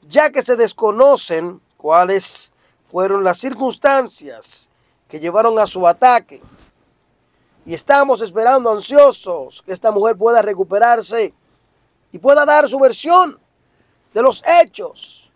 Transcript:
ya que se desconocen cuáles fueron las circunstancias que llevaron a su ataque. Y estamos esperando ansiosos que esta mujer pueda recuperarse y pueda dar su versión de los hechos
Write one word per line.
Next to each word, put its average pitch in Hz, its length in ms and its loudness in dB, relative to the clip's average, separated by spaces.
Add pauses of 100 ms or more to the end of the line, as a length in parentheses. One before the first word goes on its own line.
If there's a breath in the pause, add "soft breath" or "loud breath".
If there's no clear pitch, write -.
ya 294 240 2
que 285 100 -4
se 240 160 0
desconocen 214 1040 0 (160)
cuáles 180 720 0 (320)
fueron 190 400 -4
las 180 140 0
circunstancias 247 1300 -4 (380)
que 156 120 -16
llevaron 214 400 0
a 208 80 0
su 180 200 0
ataque. 233 540 0 (1200)
Y 165 100 -10
estamos 277 460 0
esperando 226 500 0
ansiosos 208 920 0
que 185 120 -12
esta 214 180 -2
mujer 208 260 -2
pueda 226 240 2
recuperarse 202 920 -2 (800)
y 180 60 -20
pueda 285 280 2
dar 294 220 2
su 269 120 -6
versión 294 600 2 (760)
de 220 100 -2
los 262 180 0 (200)
hechos - 760 -6